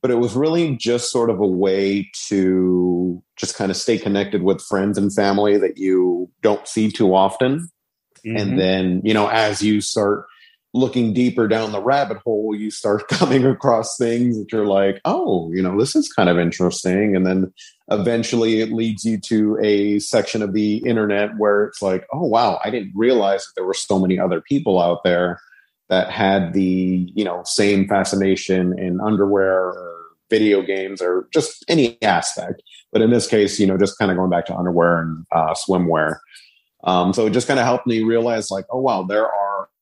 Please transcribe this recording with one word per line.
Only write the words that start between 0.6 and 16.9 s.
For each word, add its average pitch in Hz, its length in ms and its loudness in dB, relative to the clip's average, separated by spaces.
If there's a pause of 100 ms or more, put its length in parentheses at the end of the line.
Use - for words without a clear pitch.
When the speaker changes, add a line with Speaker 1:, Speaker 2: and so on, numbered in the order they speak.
Speaker 1:
just 120 360 -2
sort 117 180 0
of 98 100 -2
a 101 80 2
way 98 640 0 (180)
to 92 960 0 (120)
just - 220 -8
kinda 95 160 -2
stay - 240 0
connected 101 460 -2
with 92 180 0
friends 98 360 -2
and 98 160 0
family 101 440 2
that 95 200 0
you 92 520 0 (120)
don't 104 260 0
see 110 240 -2
too 95 240 2
often. 131 540 2 (560)
Speaker 2:
Mm-hmm. 110 120 -6
Speaker 1:
And 98 220 -2
then, 92 440 0
you 110 100 2
know, 104 140 2
as 107 340 0
you 104 200 2
start 101 440 -2 (480)
looking 123 400 0
deeper 123 340 2
down 110 240 0
the 101 100 -4
rabbit 120 360 0
hole, 107 360 -2
you 107 160 -6
start 104 380 -2
<laughs> - 20 -20
coming 131 360 2
across 123 520 0
things 120 400 0
that 104 140 -8
you're 107 160 0
like, 98 380 2
"Oh, 127 480 -2
you 92 100 0
know, 92 160 0
this 131 160 0
is - 180 0
kind 92 160 2
of 85 80 4
interesting." 92 760 0